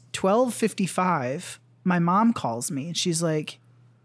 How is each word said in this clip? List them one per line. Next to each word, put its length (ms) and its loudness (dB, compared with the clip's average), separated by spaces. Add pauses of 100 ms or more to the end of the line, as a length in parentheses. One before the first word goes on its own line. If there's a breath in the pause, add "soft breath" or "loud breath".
(120)
twelve 420 2
fifty-five, 1040 -2 (260)
my 140 2
mom 360 4
calls 360 -4
me, 180 -6
and 80 -8
she's 260 0
like, 360 -2 (460)